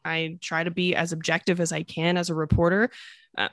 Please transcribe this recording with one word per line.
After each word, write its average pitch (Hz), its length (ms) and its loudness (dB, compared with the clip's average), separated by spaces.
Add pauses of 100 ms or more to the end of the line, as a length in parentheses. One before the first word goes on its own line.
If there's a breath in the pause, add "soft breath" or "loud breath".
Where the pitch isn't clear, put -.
I 165 360 -4
try 165 240 -2
to 175 80 -2
be 180 240 0
as 170 160 0
objective 165 480 0
as 165 120 0
I 160 120 -4
can 170 320 0
as 175 140 -2
a 160 40 -4
reporter. 170 560 4 (480 loud breath)
Uh, 101 140 0